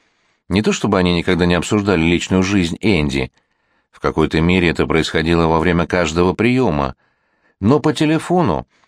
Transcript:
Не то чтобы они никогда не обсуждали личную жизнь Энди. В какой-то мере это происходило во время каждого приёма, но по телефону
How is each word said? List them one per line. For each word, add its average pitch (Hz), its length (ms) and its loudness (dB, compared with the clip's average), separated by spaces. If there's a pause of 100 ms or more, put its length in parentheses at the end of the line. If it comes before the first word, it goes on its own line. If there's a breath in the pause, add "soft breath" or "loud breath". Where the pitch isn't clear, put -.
(480)
Не 95 140 0
то 190 100 0
чтобы 101 280 0
они 90 140 2
никогда 87 320 0
не 87 100 2
обсуждали 98 460 0
личную 87 420 0
жизнь 92 360 -2
Энди. 71 540 -2 (580)
В - 80 -20
какой-то 78 400 0
мере 87 300 2
это 80 180 0
происходило 80 600 0
во 80 120 2
время 85 260 0
каждого 87 480 0
приёма, 98 600 -2 (640)
но 127 200 2
по 151 140 0
телефону 151 720 0 (200)